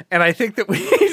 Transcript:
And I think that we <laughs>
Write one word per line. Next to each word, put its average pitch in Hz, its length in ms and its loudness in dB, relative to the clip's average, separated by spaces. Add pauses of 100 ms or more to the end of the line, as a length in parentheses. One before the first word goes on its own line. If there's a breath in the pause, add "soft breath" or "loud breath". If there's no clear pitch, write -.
And 170 140 2
I 170 80 2
think 214 240 -4
that 208 140 -6
we 190 100 -2
<laughs> - 200 0 (140)